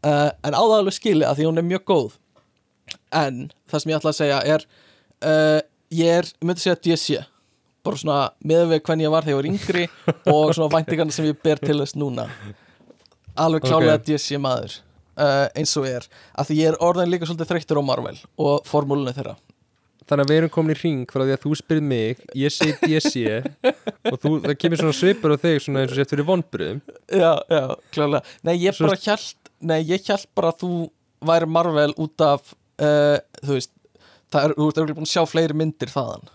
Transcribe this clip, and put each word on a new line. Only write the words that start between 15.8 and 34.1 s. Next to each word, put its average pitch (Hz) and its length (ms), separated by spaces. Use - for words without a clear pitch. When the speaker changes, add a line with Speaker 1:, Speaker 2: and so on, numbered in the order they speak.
Speaker 1:
er, 123 160
af 147 140
því 156 120
ég 156 100
er 143 80
orðinn 175 320
líka 170 160
svolítið 165 240
þreyttur 151 300
á - 20
Marvel 127 320
og 147 280
formúlunni 139 500
þeirra. 131 200
Speaker 2:
Þannig 143 180
að 139 100
við 156 60
erum 160 160
komin 156 220
í - 20
hring 139 320
frá 135 160
því 135 80
að 135 80
þú 147 140
spyrð 156 260
mig, 123 380
ég 143 180
segi 156 240
D 156 240
C 123 220
Speaker 1:
<laughs> - 460
Speaker 2:
og 131 100
þú, 151 220
það 143 180
kemur 165 200
svona 156 180
svipur 180 340
á 143 40
þig, 160 260
svona 135 180
eins 131 140
og 135 40
sért 139 140
fyrir 143 160
vonbrigðum. 113 520
Speaker 1:
Já, 170 240
já, 151 140
klálega. 147 520
Nei, 165 140
ég 180 200
Speaker 2:
Svo 160 100
Speaker 1:
bara 185 140
hélt, - 560
nei, 160 240
ég 180 240
hélt 202 260
bara - 220
að - 80
þú 180 100
væri 165 280
Marvel 160 480
út 156 240
af, 143 320
uh, 147 420
þú 139 200
veist, - 160